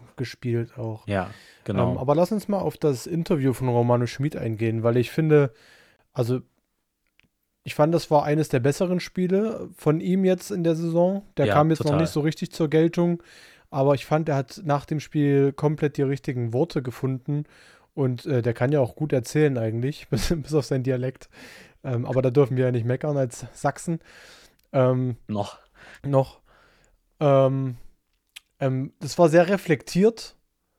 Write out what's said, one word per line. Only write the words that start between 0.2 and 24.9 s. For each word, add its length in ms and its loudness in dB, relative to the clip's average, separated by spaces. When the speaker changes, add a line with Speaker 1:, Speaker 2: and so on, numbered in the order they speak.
Speaker 1:
auch. 280 -10
Speaker 2:
Ja, 300 -4
genau. 200 0
Speaker 1:
Ähm, 140 0
aber 180 0
lass 160 2
uns 160 -4
mal 120 -2
auf 180 -6
das 300 -2
Interview 460 0
von 160 -4
Romano 380 2
Schmid 300 -4
eingehen, 460 -2
weil 140 2
ich 140 0
finde, 420 4
also 280 -2
ich 120 -12
fand, 180 4
das 160 -2
war 140 4
eines 260 0
der 100 0
besseren 400 0
Spiele 800 -2
von 240 0
ihm 240 2
jetzt 260 0
in 120 -4
der 120 2
Saison. 480 0
Der 100 2
Speaker 2:
Ja, 60 2
Speaker 1:
kam 160 4
jetzt 140 0
noch 80 0
Speaker 2:
total. 80 2
Speaker 1:
nicht 120 0
so 100 -2
richtig 300 -4
zur 180 -2
Geltung, 520 2
aber 240 2
ich 120 -4
fand, 240 0
er 80 0
hat 280 -6
nach 200 -2
dem 140 -6
Spiel 540 2
komplett 440 -2
die 40 0
richtigen 520 -4
Worte 280 -2
gefunden 640 -4
und, 320 -2
äh, 160 0
der 120 0
kann 180 -2
ja 80 2
auch 160 -2
gut 180 -4
erzählen 440 0
eigentlich, 500 -4
<laughs> 40 -20
bis, 240 0
bis 180 -6
auf 120 0
seinen 180 -2
Dialekt. 460 -4
Ähm, 220 -4
aber 160 0
da 100 2
dürfen 260 2
wir 80 2
ja 60 2
nicht 140 -2
meckern 320 -2
als 360 -4
Sachsen. 460 -4
Ähm, 440 0